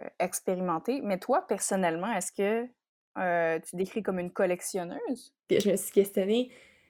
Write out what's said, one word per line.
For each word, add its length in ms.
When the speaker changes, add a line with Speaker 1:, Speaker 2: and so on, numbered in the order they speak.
Speaker 1:
expérimenter. 840
Mais 160
toi, 280
personnellement, 640
est-ce 200
que, 360
euh, 400
tu 60
décris 260
comme 160
une 140
collectionneuse ? 1040
Speaker 2:
Puis 120
je 100
me 60
suis 160
questionnée, 580